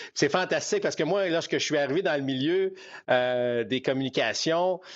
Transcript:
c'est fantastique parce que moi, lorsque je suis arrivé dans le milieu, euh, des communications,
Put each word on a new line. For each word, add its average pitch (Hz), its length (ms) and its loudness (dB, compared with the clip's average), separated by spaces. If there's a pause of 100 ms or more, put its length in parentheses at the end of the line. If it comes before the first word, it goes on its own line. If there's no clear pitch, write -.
(140)
c'est 147 140 2
fantastique 180 540 0
parce 147 140 -2
que 160 80 0
moi, 190 240 0
lorsque 160 240 0
je 151 120 2
suis 147 140 0
arrivé 143 240 0
dans 160 140 0
le 139 80 -2
milieu, 170 500 0 (340)
euh, 123 540 2
des 123 200 -2
communications, 143 1000 0 (160)